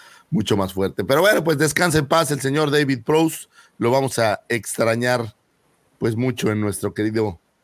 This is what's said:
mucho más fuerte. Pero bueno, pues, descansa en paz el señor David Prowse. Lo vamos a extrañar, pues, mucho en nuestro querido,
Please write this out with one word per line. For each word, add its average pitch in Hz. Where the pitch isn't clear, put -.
mucho 110
más 92
fuerte. 95
Pero 135
bueno, 208
pues, 156
descansa 156
en 139
paz 165
el 139
señor 143
David 139
Prowse. 160
Lo 117
vamos 131
a 110
extrañar, 117
pues, 113
mucho 123
en 107
nuestro 101
querido, 107